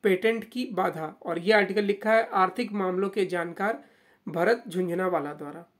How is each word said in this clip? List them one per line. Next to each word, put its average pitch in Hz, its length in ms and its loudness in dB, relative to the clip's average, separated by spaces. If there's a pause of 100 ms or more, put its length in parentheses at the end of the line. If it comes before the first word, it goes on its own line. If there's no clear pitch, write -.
पेटेंट 220 480 2
की 247 220 -6
बाधा, 165 500 -4
और 170 160 -4
यह 202 180 4
आर्टिकल 196 280 2
लिखा 202 280 0
है 220 200 4
आर्थिक 190 400 0
मामलों 190 380 0
के 190 160 0
जानकार 175 580 -4 (440)
भरत 180 400 2
झुंझुनवाला 175 640 -2
द्वारा। 147 480 -14